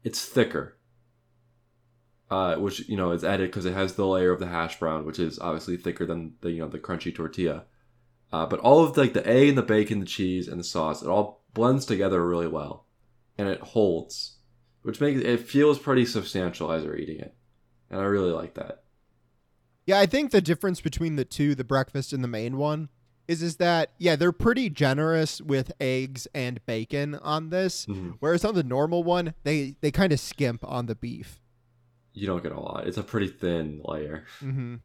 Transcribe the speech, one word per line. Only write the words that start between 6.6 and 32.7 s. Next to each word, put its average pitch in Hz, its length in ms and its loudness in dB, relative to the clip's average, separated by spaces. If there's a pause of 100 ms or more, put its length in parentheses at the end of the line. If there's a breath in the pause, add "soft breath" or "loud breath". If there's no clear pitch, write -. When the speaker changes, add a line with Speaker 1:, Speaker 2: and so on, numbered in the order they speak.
Speaker 1:
the 78 100 -10
crunchy 85 360 -6
tortilla. 80 500 -4 (640)
Uh, 80 140 0
but - 160 -2
all 147 240 8
of, 151 140 0
like, 131 160 4
the - 120 2
egg 131 220 8
and 139 100 4
the 120 40 2
bacon, 107 380 2
the 95 60 -6
cheese 92 400 -2
and 87 140 -8
the 87 40 -8
sauce, 78 380 -2
it - 60 -6
all 104 340 2 (120)
blends 131 320 2
together 95 400 2
really 85 200 0
well. 78 380 -8 (540)
And 101 100 -2
it 95 120 -4
holds, - 760 -2 (460)
which - 180 -6
makes, 143 220 2
it 120 180 2
feels 139 380 4
pretty 131 260 2
substantial 90 680 -4
as 80 140 -2
you're 76 140 -6
eating 76 220 -8
it. - 140 -16 (540)
And 95 120 -8
I 98 40 -2
really 98 280 2
like 82 220 -6
that. - 300 -12 (1000)
Speaker 2:
Yeah, 196 120 4
I 202 60 8
think 262 260 0
the 202 120 6
difference 170 400 0
between 160 340 -2
the 131 80 0
two, 147 300 0
the 131 100 -6
breakfast 135 480 0
and 135 100 -2
the 123 60 -2
main 120 300 -4
one, 151 320 -2 (360)
is, 165 160 -2
is 170 140 -2
that, 170 400 2
yeah, 170 200 2
they're 170 160 4
pretty 233 360 2
generous 151 720 0
with 135 400 -2
eggs 131 540 -2
and 127 320 -6
bacon 143 480 -4
on 151 340 -4
this, 180 380 -2
Speaker 1:
Mm-hmm. 95 240 -6 (100)
Speaker 2:
whereas 165 240 2
on 214 100 0
the 175 80 2
normal 147 400 0
one, 175 300 0 (120)
they, 143 360 0
they 151 100 2
kinda 170 280 4
skimp 120 520 -2
on 123 140 -4
the 113 100 -4
beef. - 460 -12 (760)
Speaker 1:
You 98 120 -6
don't 87 160 0
get - 100 -6
a - 80 -8
lot. - 280 -6